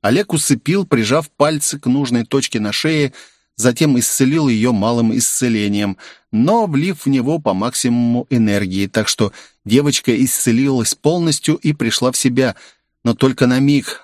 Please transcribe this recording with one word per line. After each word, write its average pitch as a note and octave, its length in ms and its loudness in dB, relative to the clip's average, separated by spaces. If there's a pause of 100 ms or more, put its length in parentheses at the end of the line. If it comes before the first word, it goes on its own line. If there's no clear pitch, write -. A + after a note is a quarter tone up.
Олег C#3+ 300 0
усыпил, E3 540 0
прижав B2+ 440 0
пальцы D3 480 -2
к - 80 -16
нужной B2 380 0
точке B2+ 380 -2
на G#2 100 -4
шее, D3+ 420 -2 (460)
затем B2 400 2
исцелил C#3 480 0
ее A#2 240 2
малым A2+ 440 0
исцелением, G#2 800 -2 (340)
но F#3 340 2
влив D#3+ 400 -4
в C#3+ 40 0
него C#3 300 0
по G#2+ 140 -2
максимуму A#2+ 760 0
энергии, G2+ 580 0
так G#2+ 220 -2
что - 240 -2 (320)
девочка C#3 460 2 (120)
исцелилась B2+ 720 0
полностью D#3+ 600 0
и D3+ 180 -2
пришла B2+ 380 -2
в - 60 -6
себя, B2+ 380 0 (480)
но A#2 100 0
только C3 340 2
на B2+ 120 2
миг, C#3+ 440 0